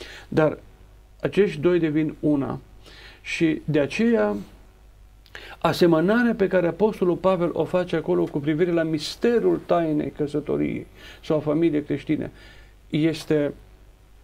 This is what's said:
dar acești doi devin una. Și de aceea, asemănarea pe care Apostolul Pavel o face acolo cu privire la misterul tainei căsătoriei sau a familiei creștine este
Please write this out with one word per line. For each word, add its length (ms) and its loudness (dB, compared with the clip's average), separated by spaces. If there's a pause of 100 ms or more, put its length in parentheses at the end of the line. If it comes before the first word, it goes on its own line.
(280)
dar 300 2 (640)
acești 380 0
doi 200 2
devin 400 0
una. 400 0 (600)
Și 440 -2
de 140 2
aceea, 560 2 (1200)
asemănarea 760 4
pe 120 2
care 200 2
Apostolul 480 0
Pavel 380 0
o 100 0
face 320 -2
acolo 280 0
cu 160 -4
privire 320 0
la 120 2
misterul 840 0
tainei 460 0
căsătoriei 760 -4 (360)
sau 140 0
a 20 0
familiei 440 0
creștine 480 -4 (580)
este 640 0 (720)